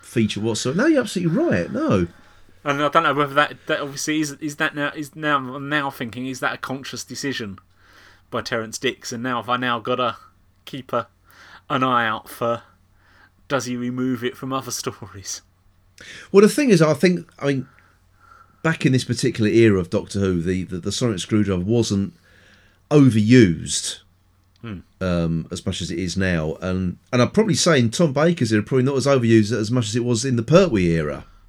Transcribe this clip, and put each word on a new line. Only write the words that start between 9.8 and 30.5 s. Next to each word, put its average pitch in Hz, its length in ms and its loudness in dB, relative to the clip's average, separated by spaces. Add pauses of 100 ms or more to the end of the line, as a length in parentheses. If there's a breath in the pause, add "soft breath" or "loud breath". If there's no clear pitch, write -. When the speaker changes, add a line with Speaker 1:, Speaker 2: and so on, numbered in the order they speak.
Speaker 2:
gotta 123 360 -2 (480)
keep - 280 -14
a, 120 160 -4 (600 loud breath)
an 135 140 -2
eye 123 240 2
out 110 240 -6
for, 117 320 -4 (840 soft breath)
does 131 160 -2
he 123 120 -6
remove 123 460 -4
it 123 140 -6
from 131 160 -8
other 131 180 -6
<laughs> - 0 -
stories? - 720 -10 (880 loud breath)
Speaker 1:
Well, 196 120 8
the 214 60 8
thing 277 220 0
is, 170 100 6
I 156 140 4
think, 175 340 0 (120)
I 139 80 -4
mean, 135 200 -2 (920 soft breath)
back 160 240 0
in 131 60 4
this 127 120 2
particular 113 460 -2
era 110 280 6
of 85 120 -4
Doctor - 300 -4
Who, 92 200 0
the, 92 240 -2
the, 90 140 -10
the 90 140 -8
sonic 113 260 -2
screwdriver 101 440 0
wasn't 101 520 0 (760 soft breath)
overused 110 1080 4 (640)
Speaker 2:
Hmm. 110 160 -12 (240)
Speaker 1:
um, 82 480 0
as 90 160 -10
much 92 160 -4
as 82 80 -6
it 90 80 -6
is 90 180 -4
now. 85 460 0
And, 92 340 -4 (160)
and 123 80 4
I'd 117 140 2
probably 214 200 2
say 151 240 4
in 117 120 2
Tom 151 240 2
Baker's 147 360 2
era, 107 120 4
probably 127 220 0
not 139 120 0
as 120 100 0
overused 113 460 6
as 107 180 -2
much 123 180 0
as 104 60 -6
it 120 100 0
was 120 200 0
in 131 120 0
the 117 60 0
Pertwee 143 440 4